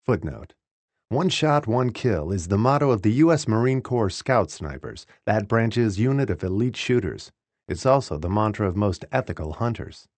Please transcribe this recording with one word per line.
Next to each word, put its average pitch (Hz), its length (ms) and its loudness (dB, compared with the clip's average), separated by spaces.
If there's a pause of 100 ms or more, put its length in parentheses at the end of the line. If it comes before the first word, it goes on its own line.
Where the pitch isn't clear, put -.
Footnote. 78 480 -2 (560)
"One 165 200 2
shot, 147 380 2
one 123 240 2
kill" 90 400 -2
is 87 160 -4
the 98 100 2
motto 139 340 4
of 107 100 2
the 107 120 2
U 160 180 4
S 151 160 0
Marine 123 340 2
Corps 117 280 0
Scout 113 420 0
Snipers, - 540 -12 (200)
that 104 220 0
branch's 113 520 2
unit 135 300 0
of 90 140 -4
elite 101 340 -2
shooters. 98 540 -2 (360)
It's 87 180 -6
also 131 320 2
the 82 120 -4
mantra 107 380 0
of 90 100 -2
most 101 340 0
ethical 78 420 -4
hunters. - 540 -6 (100)